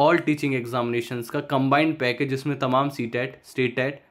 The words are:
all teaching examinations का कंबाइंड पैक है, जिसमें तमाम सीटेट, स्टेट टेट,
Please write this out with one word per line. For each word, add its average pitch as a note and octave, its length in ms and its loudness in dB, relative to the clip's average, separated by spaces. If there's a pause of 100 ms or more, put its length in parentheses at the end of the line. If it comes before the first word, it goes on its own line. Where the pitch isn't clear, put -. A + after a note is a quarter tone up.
all E3 200 6
teaching D3 360 0
examinations A#2+ 760 -2
का D3 100 -4
कंबाइंड C#3+ 580 2
पैक B2 220 0
है, C#3 80 0
जिसमें C3+ 300 -4
तमाम C3+ 300 2
सीटेट, B2 560 -4
स्टेट B2+ 320 -2
टेट, C3+ 340 -2